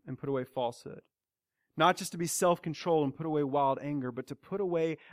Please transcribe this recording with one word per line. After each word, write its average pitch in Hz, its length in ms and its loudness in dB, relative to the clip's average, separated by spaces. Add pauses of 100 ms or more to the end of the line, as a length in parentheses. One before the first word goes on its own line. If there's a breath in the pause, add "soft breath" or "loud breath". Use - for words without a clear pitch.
and 131 120 -10
put 139 100 -6
away 131 160 0
falsehood, - 560 -6 (760)
not 170 200 6
just - 160 -8
to 175 60 -10
be 165 100 -2
self-controlled 170 760 2
and 135 140 0
put 165 100 -8
away 151 160 2
wild 135 400 2
anger, 139 300 -4
but 123 160 -8
to 139 80 -10
put 196 240 -8
away 165 360 0 (160 soft breath)